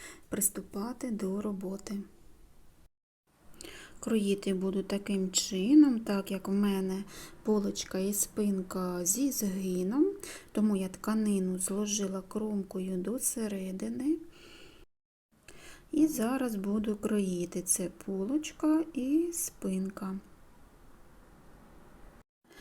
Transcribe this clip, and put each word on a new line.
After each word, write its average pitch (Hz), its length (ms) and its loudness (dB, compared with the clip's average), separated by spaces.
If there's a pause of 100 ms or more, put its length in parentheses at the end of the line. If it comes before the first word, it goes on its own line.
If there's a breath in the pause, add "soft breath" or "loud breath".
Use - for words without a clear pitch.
(300 loud breath)
приступати 214 840 -4
до 196 300 -2
роботи. 196 600 -6 (2000 loud breath)
Кроїти 202 540 2
буду 190 300 0
таким 196 480 -2
чином, 240 680 6
так 202 320 -2
як 190 160 -4
в 190 40 0
мене 196 520 2 (400 loud breath)
полочка 202 560 0
і 196 140 2
спинка 185 920 0
зі 247 260 2
згином, 190 760 2 (440 loud breath)
тому 214 240 4
я 190 140 0
тканину 196 680 0
зложила 196 640 -2
кромкою 190 760 -4
до 196 220 -2
середини. 220 1000 -2 (1700 loud breath)
І 311 160 4
зараз 247 480 0
буду 208 400 0
кроїти, 185 680 0
це 175 280 0 (160)
полочка 302 760 2 (100)
і 294 400 2
спинка. 190 840 -4 (2500 loud breath)